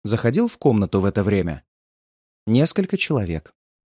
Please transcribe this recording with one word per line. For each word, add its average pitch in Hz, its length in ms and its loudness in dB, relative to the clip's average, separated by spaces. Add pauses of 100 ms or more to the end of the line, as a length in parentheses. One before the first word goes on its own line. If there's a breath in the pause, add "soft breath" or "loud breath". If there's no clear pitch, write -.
заходил 120 440 0
в - 100 -10
комнату 104 440 2
в 95 40 2
это 101 180 0
время?» 90 400 -2 (840)
«Несколько 160 500 0
человек», 90 560 -4 (360)